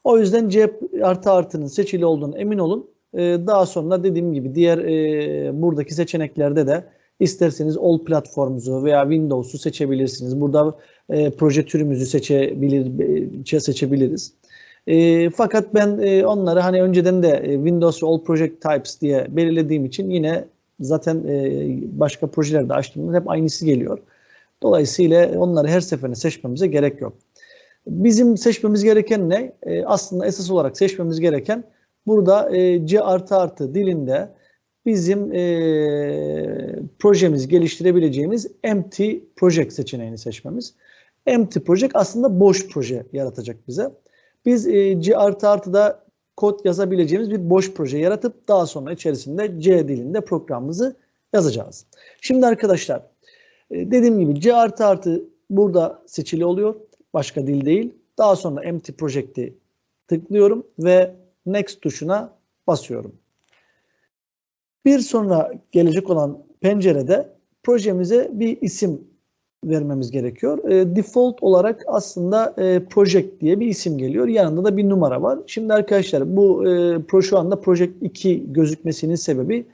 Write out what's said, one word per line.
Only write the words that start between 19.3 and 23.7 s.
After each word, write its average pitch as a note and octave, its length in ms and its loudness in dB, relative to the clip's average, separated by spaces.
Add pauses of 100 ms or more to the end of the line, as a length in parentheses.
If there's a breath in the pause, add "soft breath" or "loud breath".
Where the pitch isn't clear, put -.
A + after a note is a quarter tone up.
belirlediğim D#3+ 480 0
için F#3 260 -6
yine E3 340 -2 (360)
zaten, D#3 480 -2
e, C#3 720 -4
başka D3+ 260 0
projelerde C#3+ 480 -2
açtığımda D3 420 -4
hep F3 140 -2
aynısı D#3+ 360 -2
geliyor. C3+ 320 0 (640 soft breath)